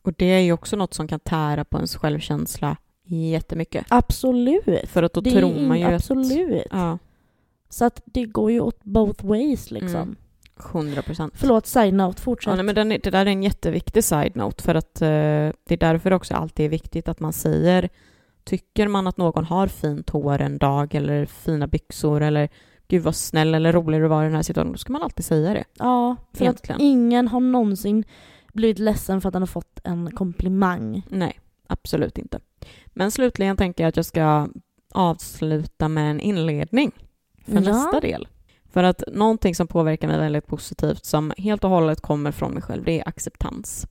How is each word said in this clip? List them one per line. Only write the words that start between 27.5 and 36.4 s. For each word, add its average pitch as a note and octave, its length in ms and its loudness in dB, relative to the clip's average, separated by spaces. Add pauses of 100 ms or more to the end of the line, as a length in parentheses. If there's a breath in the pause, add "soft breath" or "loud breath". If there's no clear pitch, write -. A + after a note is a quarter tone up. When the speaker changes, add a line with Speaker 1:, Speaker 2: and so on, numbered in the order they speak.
Speaker 2:
blivit A3 260 2
ledsen G3+ 420 0
för F#3 80 -2
att F#3 60 -6
han F#3 60 0
har F3+ 60 0
fått - 360 -10
en E3+ 280 -4
komplimang. F#3 1000 -2
Speaker 1:
Nej, F3+ 300 -2 (280)
absolut - 500 -4
inte. - 220 -10 (480 loud breath)
Men F#3+ 240 -2
slutligen G#3 460 0
tänker F3+ 260 0
jag E3 60 4
att - 80 -4
jag E3 80 -2
ska D3+ 420 2 (460)
avsluta D#3+ 920 -2
med D3+ 240 0
en D3+ 80 -4
inledning E3 720 0 (540)